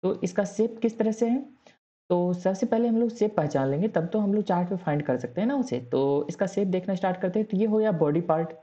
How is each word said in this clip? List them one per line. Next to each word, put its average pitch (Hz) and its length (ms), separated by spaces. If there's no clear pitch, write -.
तो 190 200
इसका 196 240
शेप 226 320
किस 226 200
तरह 220 140
से 233 160
है, 247 100
तो 180 240
सबसे 190 320
पहले 233 220
हम 226 80
लोग 233 140
शेप 208 260
पहचान 143 320
लेंगे, 165 200
तब 170 180
तो 214 120
हम 202 160
लोग 208 100
चार्ट 175 240
पे 190 100
फाइंड 147 240
कर 131 160
सकते - 220
हैं 220 80
ना 285 80
उसे। 226 260
तो 139 460
इसका 185 200
शेप 196 200
देखना 185 260
स्टार्ट 185 240
करते 185 200
हैं। 214 100
तो 196 80
ये 214 100
हो 214 120
गया 214 160
बॉडी 156 280
पार्ट 165 300